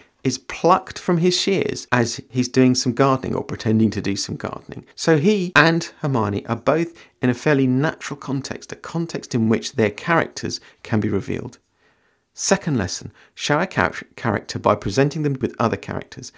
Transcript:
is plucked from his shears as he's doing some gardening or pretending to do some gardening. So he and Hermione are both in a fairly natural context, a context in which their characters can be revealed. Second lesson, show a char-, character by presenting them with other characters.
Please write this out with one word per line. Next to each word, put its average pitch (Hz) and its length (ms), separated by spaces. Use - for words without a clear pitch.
is 131 160
plucked - 600
from 175 200
his 180 200
shears - 540
as 120 260
he's 123 180
doing 127 260
some 123 200
gardening 135 400
or - 100
pretending 110 460
to 101 100
do 98 160
some - 200
gardening. - 460
So 160 240
he 180 360
and 165 300
Hermione 110 460
are 113 100
both 160 380
in 127 80
a 123 60
fairly 135 320
natural 139 500
context, - 560
a - 40
context - 580
in 113 160
which 110 240
their 107 160
characters - 680
can - 160
be 107 120
revealed. 95 480
Second 175 460
lesson, - 340
show 147 260
a 185 60
char-, - 260
character - 420
by 104 160
presenting 143 500
them 139 180
with - 160
other 110 180
characters. - 600